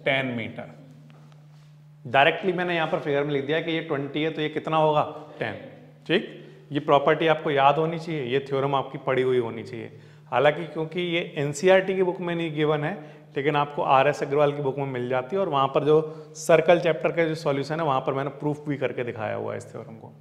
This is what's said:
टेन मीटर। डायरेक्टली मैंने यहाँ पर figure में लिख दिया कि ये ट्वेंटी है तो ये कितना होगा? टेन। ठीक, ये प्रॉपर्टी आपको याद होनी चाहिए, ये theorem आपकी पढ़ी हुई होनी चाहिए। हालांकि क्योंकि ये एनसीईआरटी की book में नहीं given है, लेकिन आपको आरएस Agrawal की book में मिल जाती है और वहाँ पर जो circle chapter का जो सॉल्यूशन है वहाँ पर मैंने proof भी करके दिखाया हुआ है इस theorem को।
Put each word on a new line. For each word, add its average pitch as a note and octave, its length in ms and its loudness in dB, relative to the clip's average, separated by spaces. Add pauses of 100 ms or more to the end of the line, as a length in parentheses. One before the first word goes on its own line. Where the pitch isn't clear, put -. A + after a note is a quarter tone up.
टेन C3+ 220 0
मीटर। A2+ 480 -8 (1300)
डायरेक्टली D3+ 460 4
मैंने F3 220 -2
यहाँ D#3+ 140 0
पर E3+ 100 -2
figure C#3+ 260 0
में D3 80 -2
लिख C3+ 140 -2
दिया D#3 140 0
कि E3 120 -4
ये D#3+ 80 -2
ट्वेंटी D3 420 -4
है D#3+ 80 0
तो D3+ 120 -6
ये D3+ 60 -2
कितना D#3 280 -4
होगा? D#3 260 4 (360)
टेन। A2 160 -6 (520)
ठीक, F#3 260 0 (400)
ये C#3+ 80 -2
प्रॉपर्टी D#3 460 4
आपको D#3 240 2
याद C#3 260 6
होनी D#3+ 220 -2
चाहिए, D#3+ 260 -6
ये C3+ 240 -2
theorem C#3 260 0
आपकी C3 240 -4
पढ़ी C3 240 0
हुई B2+ 160 2
होनी A2+ 240 -4
चाहिए। A2 360 -12 (320)
हालांकि D3 360 4
क्योंकि D#3+ 340 -6
ये E3+ 360 -4
एनसीईआरटी F#3 600 2
की F#3+ 60 0
book F3 180 -2
में E3+ 140 -4
नहीं E3 200 -4
given D3+ 300 0
है, E3+ 100 -4 (420)
लेकिन C#3+ 200 0
आपको D3 260 -2
आरएस C#3 400 4
Agrawal C#3+ 300 2
की C#3+ 100 -6
book C3 160 -2
में C#3 80 -4
मिल B2 220 -6
जाती B2+ 280 -2
है F#3+ 40 0
और F#3+ 80 -2
वहाँ C#3 200 2
पर C#3+ 160 0
जो D3+ 160 6 (360)
circle E3 440 6
chapter D#3+ 320 0
का E3 120 0
जो D#3 100 0
सॉल्यूशन D3+ 460 -2
है E3 60 0
वहाँ C3 140 2
पर C3+ 140 -2
मैंने C#3 160 -2
proof D3 380 -6
भी C#3+ 80 -2
करके B2+ 280 -2
दिखाया A2 300 -6
हुआ A2 180 -6
है A2 60 -6
इस G#2+ 140 -14
theorem A2+ 220 -14
को। - 260 -18